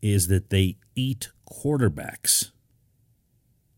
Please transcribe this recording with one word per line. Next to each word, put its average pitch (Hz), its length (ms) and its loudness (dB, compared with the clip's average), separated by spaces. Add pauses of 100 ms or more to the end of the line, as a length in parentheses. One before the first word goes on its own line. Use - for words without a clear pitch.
is 101 260 2
that 92 220 2
they 95 260 2 (220)
eat 131 320 -4 (200)
quarterbacks, - 1000 -2 (1300)